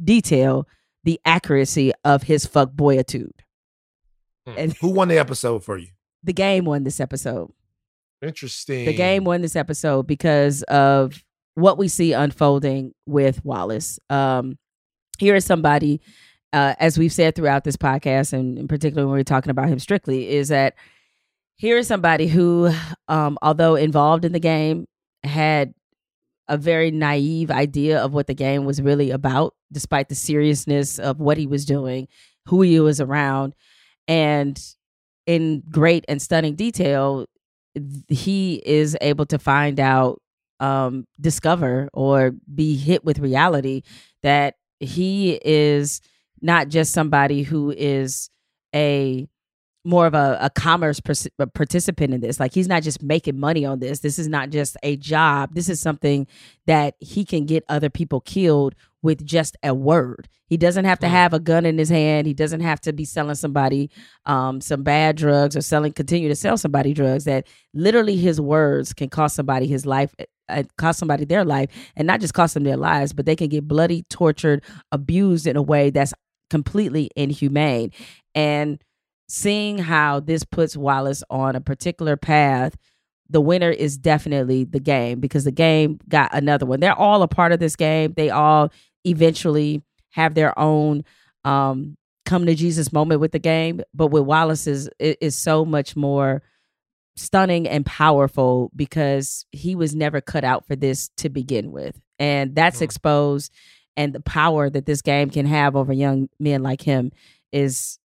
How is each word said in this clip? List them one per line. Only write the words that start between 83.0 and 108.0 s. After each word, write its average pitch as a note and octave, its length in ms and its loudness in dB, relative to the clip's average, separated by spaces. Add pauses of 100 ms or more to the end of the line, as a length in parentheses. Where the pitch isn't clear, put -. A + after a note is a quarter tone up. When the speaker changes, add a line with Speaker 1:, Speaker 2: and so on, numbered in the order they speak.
Speaker 1:
the D#3 120 4
winner E3+ 300 2
is C#3+ 280 -2
definitely C#3 640 0
the C3 160 -4
game, B2 400 -2
because C3+ 240 -2
the C#3 80 0
game D#3 480 2 (100)
got D3 240 2
another C#3+ 320 0
one. C3 140 -2
They're C3+ 160 2
all G3+ 300 4
a D#3+ 40 2
part E3+ 220 2
of E3+ 80 2
this E3 160 -2
game. D#3 420 0
They D#3 140 0
all D3+ 400 4 (340)
eventually D3+ 800 0 (280)
have D#3+ 240 0
their D#3 220 2
own, D3+ 460 2 (420)
um, C#3 520 -2 (280)
come F3+ 220 0
to E3 80 4
Jesus D#3+ 380 -2
moment D#3 280 2
with D#3 120 0
the D3+ 80 -4
game. D#3+ 400 0 (120)
But D3+ 160 0
with D3 140 2
Wallace's, D3+ 640 0 (120)
it D3+ 200 0
is D3+ 140 -2
so D#3+ 300 0
much D3+ 320 -2
more C#3 440 0 (760)
stunning F3+ 520 2
and D3 160 -2
powerful C3+ 920 2
because C#3 760 -4
he E3 240 -8
was D#3+ 200 -2
never D3+ 260 -2
cut C#3+ 240 -6
out B2+ 220 -2
for C#3+ 100 -4
this C3+ 400 -4
to - 120 -6
begin B2+ 440 -6
with. C2+ 280 -12 (200)
And C#3 340 -2
that's E3 240 2
Speaker 2:
Hmm. E3 60 -2
Speaker 1:
exposed, D3 680 -2 (440)
and D3 160 -2
the C#3 80 -12
power D3+ 500 0
that C#3 160 -4
this D3 160 -2
game C#3+ 280 0
can C#3+ 160 -2
have D3 280 2
over C3+ 180 0
young C3+ 360 0 (100)
men C#3+ 240 0
like C3+ 200 -4
him C3 280 0 (420)
is, C#3 460 -2 (100)